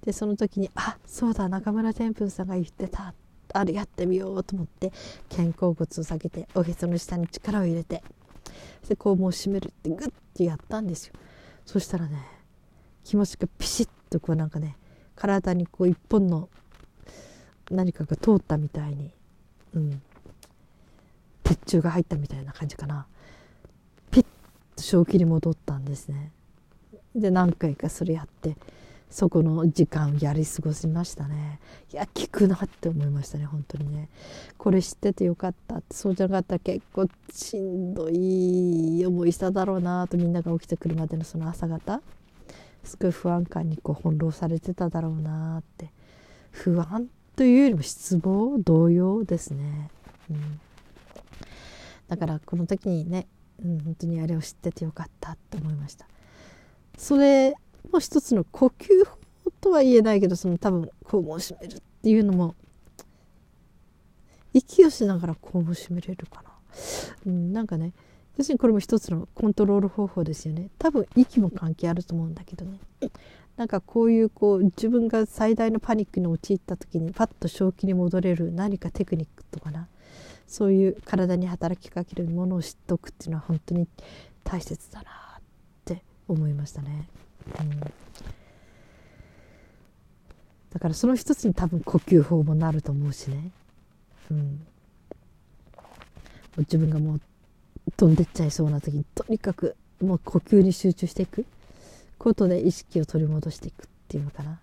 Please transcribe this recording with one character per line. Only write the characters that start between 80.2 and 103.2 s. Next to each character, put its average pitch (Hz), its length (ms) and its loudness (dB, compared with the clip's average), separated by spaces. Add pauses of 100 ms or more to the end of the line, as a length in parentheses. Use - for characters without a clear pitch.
そ - 200 -2
う 196 60 6
い 190 160 6
う 185 160 -2
体 185 320 0
に 180 100 -2
働 175 340 -4
き - 100 -20
か 175 140 -6
け - 120 -16
る 175 100 -4
も 170 200 -2
の 185 100 0
を 170 60 -2
知 - 100 -10
っ - 20 -20
て - 200 -6
お 165 40 -2
く - 100 -10
っ - 40 -18
て - 140 -16
い - 20 -8
う - 40 -6
の 160 60 -4
は 147 80 -10
本 160 200 -2
当 - 80 -4
に 175 140 0 (560)
大 175 160 -4
切 - 320 -14
だ 214 100 -18
な - 80 -20 (280)
っ - 40 -20 (420)
て 175 180 -8 (260)
思 156 200 0
い 147 60 -2
ま 147 120 -6
し - 60 -14
た 143 100 -10
ね。 147 260 -10 (520)
う - 20 -2
ん。 147 180 -4
だ 147 100 -8 (3000)
か 170 80 0
ら 160 60 0
そ - 120 2
の 254 100 6
一 - 180 0
つ - 140 -2
に 180 60 2
多 185 120 0
分 165 140 0
呼 - 180 0
吸 170 240 8
法 160 200 2
も 151 120 2
な 160 160 2
る 156 120 0
と 147 100 -4
思 143 160 -2
う 139 40 -4
し - 160 -10
ね。 147 220 -8 (800)
う 156 40 -2
ん。 147 40 -2
も 147 60 0 (2250)
う - 20 -2
自 156 180 2
分 156 120 4
が 156 80 0
も 156 160 0
う 151 60 -2 (760)
飛 170 140 8
ん 160 40 8
で 170 100 4
っ - 80 -4
ち - 100 -4
ゃ 156 40 0
い 147 40 0
そ 156 140 -2
う 151 60 2
な 147 100 0
時 147 160 -6
に、 147 80 -4 (100)
と - 140 -6
に 226 100 0
か 190 160 -4
く - 220 -4 (260)
も 190 120 2
う 165 80 0
呼 - 160 0
吸 196 240 8
に 185 100 6
集 180 200 2
中 175 140 -2
し - 80 -8
て - 80 -2
い 180 40 -2
く - 200 -6 (720)
こ 233 160 4
と 196 140 2
で 180 120 2
意 175 120 4
識 - 280 -4
を 151 60 0
取 160 180 0